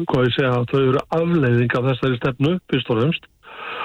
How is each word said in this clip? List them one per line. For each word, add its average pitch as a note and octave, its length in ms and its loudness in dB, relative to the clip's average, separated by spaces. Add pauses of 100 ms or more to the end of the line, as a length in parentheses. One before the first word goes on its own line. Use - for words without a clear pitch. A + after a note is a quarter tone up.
hvað C3 220 0
ég A#2+ 80 2
segja, B2 320 0
þau C3+ 140 0
eru C3+ 280 2
afleiðing C#3 680 2
af B2+ 140 0
þessari C3 300 -2
stefnu, C#3 460 0
fyrst - 260 -4
og A2+ 120 0
fremst, D#3 240 -2 (600)